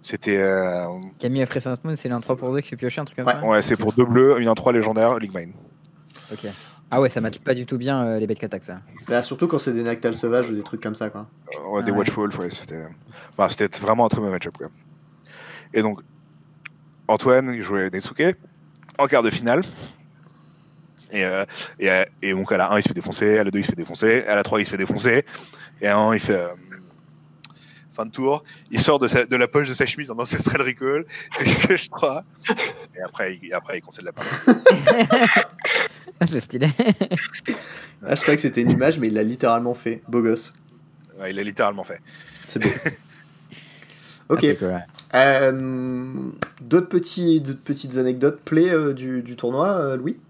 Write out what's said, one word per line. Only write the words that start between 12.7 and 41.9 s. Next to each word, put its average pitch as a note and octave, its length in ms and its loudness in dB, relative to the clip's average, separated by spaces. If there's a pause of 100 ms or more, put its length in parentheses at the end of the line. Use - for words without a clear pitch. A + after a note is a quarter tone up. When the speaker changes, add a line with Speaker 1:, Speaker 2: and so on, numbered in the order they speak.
Speaker 1:
enfin, G2 100 4
c'était - 300 -2
vraiment A2 280 2
un - 20 0
très A2 100 0
mauvais G#2 140 -2
match-up, F2 260 -8
quoi. - 80 -10 (1080)
Et A2 60 4
donc, G#2+ 160 0 (1080)
Antoine, B2+ 440 4
il A#2 100 -6
jouait F#2+ 280 -2
Netsuke D3 460 -2 (600)
en C#3 120 2
quart B2+ 160 4
de A2 60 4
finale. B2 340 0 (1500)
Et, G2+ 140 0
euh, F#2+ 200 0 (360)
et, G2 100 2
euh, F#2 140 4 (180)
et G2 100 0
donc, F#2+ 200 -2
à G2+ 40 2
la F#2 160 2
un, G#2 60 4
il G2+ 60 2
se - 40 2
fait G#2 60 -2
défoncer, G#2 440 2
à G#2 60 4
la G2 60 0
deux, G2+ 80 -2
il G2+ 60 0
se - 60 -2
fait F#2 60 -2
défoncer, A2 520 0
à G#2 80 4
la G2+ 80 2
trois, G#2+ 160 0
il G2+ 60 0
se - 40 -8
fait G2+ 60 -6
défoncer, A2 480 2 (560)
et G#2 80 -2
à G2+ 60 4
la G#2 40 4
un, G#2+ 160 4
il G2+ 60 0
fait, G#2+ 140 0
euh, F2 140 -2 (1500)
fin A2 120 -6
de A2 40 -14
tour, C3+ 320 -2 (280)
il C3+ 100 0
sort D3 180 4
de B2+ 100 2
sa, B2 180 2
de B2+ 100 -2
la B2 120 4
poche C#3+ 200 0
de B2+ 60 -6
sa C3 120 0
chemise C3+ 240 -8
un A2+ 80 -10
Ancestral C3 440 -2
Recall, C3 420 -2 (160)
<laughs> - 120 -16
fait - 360 2
que F3+ 80 4
je - 120 -4
crois. D3+ 360 -4 (720)
Et F#2 60 -12
après, F#2 380 -8
il, F2+ 80 -18
et E2+ 40 -8
après, F2+ 260 -6
il - 40 -8
concède - 220 -18
la F2 80 -10
partie. - 240 -10
Speaker 2:
<laughs> A#3 1120 4 (720)
Ah, F3 80 2
c'est D#3 120 -2
stylé. C3 300 0 (1400)
Speaker 3:
Ah, C#3 80 2
je - 60 -4
croyais D3 160 4
que D3 60 -2
c'était B2 180 0
une A#2+ 100 4
image, C#3 300 2
mais A2+ 80 0
il G#2+ 60 0
l'a G#2+ 100 2
littéralement A#2+ 500 0
fait. A#2 320 -8
Beau A#2+ 160 0
gosse. A2+ 320 -2 (640)
Speaker 1:
Ouais, F#2+ 120 -8
il F#2+ 60 -8
l'a G2 60 -6
littéralement G2+ 400 -2
fait. F#2 180 -12 (460)